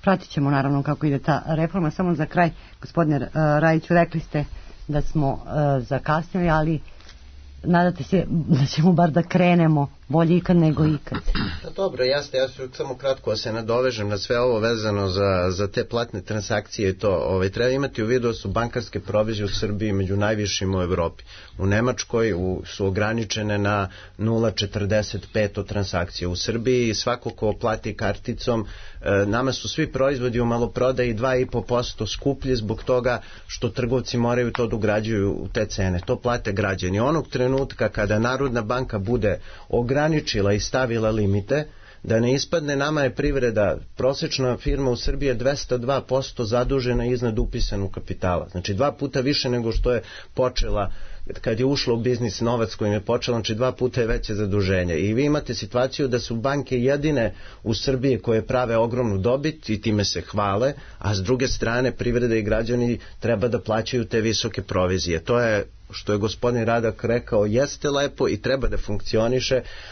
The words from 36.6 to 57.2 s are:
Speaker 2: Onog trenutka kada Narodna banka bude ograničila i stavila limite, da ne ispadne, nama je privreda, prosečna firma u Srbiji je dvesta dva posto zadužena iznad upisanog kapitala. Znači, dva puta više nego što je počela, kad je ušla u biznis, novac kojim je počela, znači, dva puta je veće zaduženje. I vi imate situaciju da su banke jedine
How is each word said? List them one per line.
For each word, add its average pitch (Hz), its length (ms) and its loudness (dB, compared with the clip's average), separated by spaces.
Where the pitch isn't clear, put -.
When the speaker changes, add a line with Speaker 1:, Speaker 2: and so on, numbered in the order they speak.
Speaker 2:
Onog 147 280 0
trenutka 127 600 0
kada 107 300 0
Narodna 123 440 0
banka 123 360 -2
bude 104 420 0
ograničila 120 320 2
i 104 80 2
stavila 117 500 0
limite, 107 560 2
da 113 180 2
ne 123 120 4
ispadne, 143 440 0
nama 147 260 0
je 123 120 0
privreda, 113 640 2
prosečna 131 600 0
firma 139 340 0
u 120 60 0
Srbiji 139 320 0
je 123 60 2
dvesta 127 420 0
dva 123 240 0
posto 127 440 -2
zadužena 123 600 2
iznad 120 320 0
upisanog 107 540 0
kapitala. 90 560 -2
Znači, 92 260 -4
dva 139 180 0
puta 139 280 -4
više 139 280 0
nego 120 240 0
što 123 200 2
je 117 100 0
počela, 110 580 0
kad 113 200 -2
je 131 60 2
ušla 135 280 0
u 117 60 0
biznis, 117 400 -2
novac 117 340 0
kojim 104 200 0
je 107 60 0
počela, 120 360 0
znači, 110 180 -2
dva 123 180 0
puta 127 280 0
je 113 60 2
veće 113 280 -2
zaduženje. 95 600 2
I 98 200 2
vi 135 100 2
imate 147 300 0
situaciju 127 540 -2
da 120 100 0
su 117 180 -4
banke 131 420 -2
jedine 139 560 2